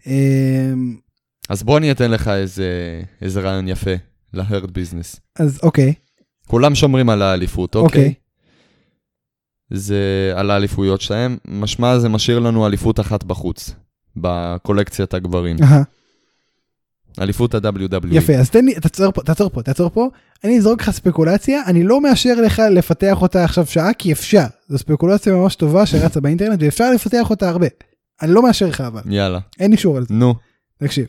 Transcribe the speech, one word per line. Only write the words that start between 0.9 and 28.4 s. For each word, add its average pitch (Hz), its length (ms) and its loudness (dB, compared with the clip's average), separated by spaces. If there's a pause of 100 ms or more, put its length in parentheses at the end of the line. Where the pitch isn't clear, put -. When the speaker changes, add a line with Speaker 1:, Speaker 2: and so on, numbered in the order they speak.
Speaker 2:
אז 101 140 -6
בוא 139 140 2
אני 156 140 2
אתן 120 200 0
לך 113 160 -2
איזה, 95 380 -4 (560)
איזה 95 200 -6
רעיון 95 260 -4
יפה 92 240 -4 (420)
להרד 95 380 -6
ביזנס. 87 440 -10 (240)
Speaker 1:
אז 143 240 0
אוקיי. 147 300 2 (540)
Speaker 2:
כולם 135 280 2
שומרים 131 340 2
על 101 120 2
האליפות, 92 540 -2
אוקיי? 143 260 4
Speaker 1:
אוקיי. 143 120 2 (1600)
Speaker 2:
זה 101 260 -4 (360)
על 101 160 -2
האליפויות 98 500 0
שלהם. 120 360 -4 (100)
משמע 120 520 0
זה 120 100 2
משאיר 113 300 0
לנו 113 260 2
אליפות 104 340 0
אחת 104 240 -4
בחוץ, 90 480 -8 (440)
בקולקציית 90 1000 -4
הגברים. 87 500 -4
Speaker 1:
אהה. 139 200 6 (1400)
Speaker 2:
אליפות 117 340 0
ה-W 98 340 -2
W 92 140 -4
E. 87 120 -2
Speaker 1:
יפה, 156 180 4
אז 127 160 2
תן 247 160 4
לי, 262 100 2
תעצור 190 360 0
פה, 190 120 -6
תעצור 185 260 0
פה, 123 140 -8
תעצור 165 260 -2
פה. 240 180 -2 (360)
אני 240 140 2
אזרוק 220 240 2
לך - 100 -2
ספקולציה, 185 720 0
אני 170 180 2
לא 247 180 2
מאשר 247 400 2
לך 220 200 2 (100)
לפתח 180 500 2
אותה 180 220 2
עכשיו 165 220 0
שעה, 170 280 0
כי 175 180 -2
אפשר. 160 340 2 (220)
זו 139 100 -6
ספקולציה 185 560 0
ממש 185 220 2
טובה 170 300 2
שרצה 156 360 0
באינטרנט, 170 420 0
ואפשר 233 280 2
לפתח 233 380 0
אותה 202 200 0
הרבה. 170 180 0 (540)
אני 160 100 0
לא 226 120 6